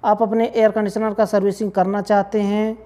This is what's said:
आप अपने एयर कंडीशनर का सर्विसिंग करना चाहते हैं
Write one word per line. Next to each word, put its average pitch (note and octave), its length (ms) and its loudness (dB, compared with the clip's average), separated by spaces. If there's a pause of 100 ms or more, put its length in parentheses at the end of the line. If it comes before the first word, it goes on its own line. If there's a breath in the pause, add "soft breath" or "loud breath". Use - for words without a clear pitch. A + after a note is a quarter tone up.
आप G#3 180 2
अपने A3+ 340 0
एयर A3 140 6
कंडीशनर G#3+ 440 -2
का G#3+ 100 2
सर्विसिंग G3+ 460 0
करना G3 300 0
चाहते G3+ 400 0
हैं G#3+ 460 -2